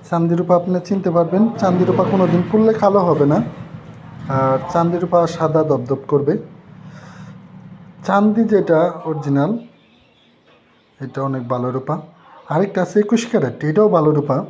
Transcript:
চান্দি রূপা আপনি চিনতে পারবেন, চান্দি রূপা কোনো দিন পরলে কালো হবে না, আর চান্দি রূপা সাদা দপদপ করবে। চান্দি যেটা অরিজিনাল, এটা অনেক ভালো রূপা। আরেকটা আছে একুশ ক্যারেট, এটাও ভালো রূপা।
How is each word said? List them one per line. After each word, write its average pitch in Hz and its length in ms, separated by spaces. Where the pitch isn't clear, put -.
চান্দি 170 320
রূপা 175 200
আপনি 180 260
চিনতে 190 280
পারবেন, 170 320
চান্দি 180 260
রূপা 185 200
কোনো 190 220
দিন 175 240
পরলে 220 240
কালো 202 340
হবে 143 180
না, 151 120
আর 135 300
চান্দি 170 280
রূপা 175 280
সাদা 160 360
দপদপ 135 460
করবে। 143 260
চান্দি 208 400
যেটা 175 340
অরিজিনাল, 143 460
এটা 131 180
অনেক 131 200
ভালো 123 220
রূপা। 131 240
আরেকটা 185 340
আছে 175 180
একুশ 226 260
ক্যারেট, 147 380
এটাও 196 240
ভালো 156 300
রূপা। 135 180